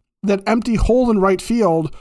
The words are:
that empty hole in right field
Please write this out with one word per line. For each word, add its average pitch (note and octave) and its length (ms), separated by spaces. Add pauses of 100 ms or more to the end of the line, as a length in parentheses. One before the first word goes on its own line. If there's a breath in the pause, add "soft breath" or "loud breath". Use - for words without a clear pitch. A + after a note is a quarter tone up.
(240)
that G3 240
empty A3+ 280
hole A#3+ 360
in G#3 80
right F#3 220
field E3+ 600